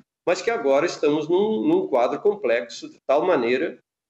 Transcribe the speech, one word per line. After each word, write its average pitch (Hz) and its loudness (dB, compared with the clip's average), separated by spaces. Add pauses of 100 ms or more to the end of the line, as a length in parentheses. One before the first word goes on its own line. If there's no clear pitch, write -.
(260)
mas 185 0
que - -4
agora 143 2
estamos 156 -2
num, 208 0
num 180 2
quadro 131 0
complexo, 156 -2
de - -20 (100)
tal 151 2
maneira 135 0 (340)